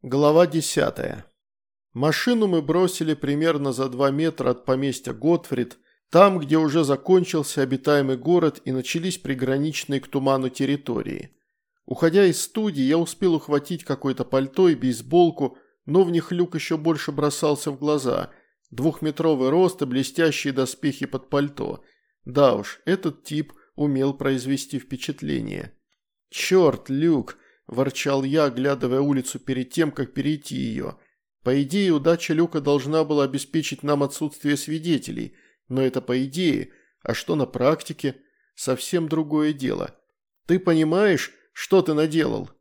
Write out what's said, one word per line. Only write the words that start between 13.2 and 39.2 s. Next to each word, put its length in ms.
ухватить 500
какое-то 400
пальто 420
и 80
бейсболку, 800
но 180
в 80
них 220
Люк 220
ещё 220
больше 360
бросался 580
в 80
глаза. 500
Двухметровый 800
рост 320
и 40
блестящие 680
доспехи 540
под 240
пальто. 520
Да 300
уж, 300
этот 380
тип 300
умел 380
произвести 680
впечатление. 960
«Чёрт, 600
Люк!» – 480
ворчал 560
я, 220
оглядывая 560
улицу 380
перед 300
тем, 220
как 220
перейти 420
её. 420
По 180
идее, 300
удача 420
Люка 280
должна 420
была 200
обеспечить 600
нам 200
отсутствие 540
свидетелей, 760
но 120
это 200
по 240
идее, 460
а 120
что 220
на 100
практике? 720
Совсем 520
другое 460